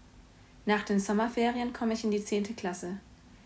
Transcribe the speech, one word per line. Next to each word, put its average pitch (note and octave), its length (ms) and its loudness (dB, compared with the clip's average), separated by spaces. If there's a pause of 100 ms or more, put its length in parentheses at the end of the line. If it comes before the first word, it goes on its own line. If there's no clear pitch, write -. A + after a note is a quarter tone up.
(680)
Nach G#3 160 4
den G3+ 180 2
Sommerferien A#3 720 2
komme A3+ 220 -2
ich A3+ 100 -4
in A3 60 2
die G#3 140 0
zehnte G#3 280 0
Klasse. F#3 460 -6 (460)